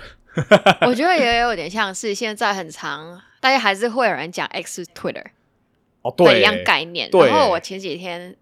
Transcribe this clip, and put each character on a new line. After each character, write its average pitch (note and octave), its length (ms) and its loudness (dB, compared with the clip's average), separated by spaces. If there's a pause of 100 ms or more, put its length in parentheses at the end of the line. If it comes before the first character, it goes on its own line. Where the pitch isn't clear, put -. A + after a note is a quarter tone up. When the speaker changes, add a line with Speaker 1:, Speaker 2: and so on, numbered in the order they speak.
(400)
Speaker 1:
<laughs> - 480 4
我 B3 80 2
觉 C#4 100 0
得 F#4 80 4
也 A#3+ 280 2
有 A#3+ 120 0
点 E3+ 160 -8
像 G3+ 240 -4
是 G3+ 220 -6
现 G#3+ 180 -6
在 G#3 200 -2
很 F#3 180 -8
常， D#3+ 500 -12 (200)
大 C4 100 2
家 C4+ 80 2
还 G#3 160 2
是 A3 140 -2
会 A#3 180 0
有 F#3 60 0
人 D3+ 180 -8
讲 F3 160 -6
X - 380 -12 (100)
Twitter - 300 -10 (760)
Speaker 2:
哦， B2+ 140 -6
对。 F3 120 6
Speaker 1:
的 C#3 120 6
一 - 20 4
样 - 220 4
概 D#3+ 220 0
念。 E3+ 260 -8
Speaker 2:
对。 E3+ 160 6
Speaker 1:
然 A#2+ 100 2
后 C4+ 120 4
我 E3+ 100 0
前 F#3+ 180 -14
几 F#3 200 -8
天 F3+ 440 -14